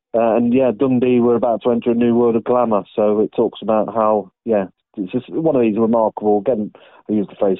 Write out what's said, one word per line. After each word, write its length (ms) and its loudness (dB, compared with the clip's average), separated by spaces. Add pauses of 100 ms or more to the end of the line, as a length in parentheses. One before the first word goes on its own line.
(140)
Uh, 220 0
and, 180 0
yeah, 240 2
Dundee 420 2
were 160 2
about 280 -2
to 80 0
enter 180 -2
a 60 0
new 200 2
world 200 2
of 80 0
glamour, 400 0 (120)
so 260 2
it 140 -2
talks 280 -2
about 320 0
how, 340 0 (160)
yeah, 200 0 (320)
it's 140 -8
just 180 -6
one 260 -2
of 80 2
these 160 0
remarkable, 580 0
again, 340 -2 (380)
I 40 -2
use 140 0
the 80 -20
phrase 240 0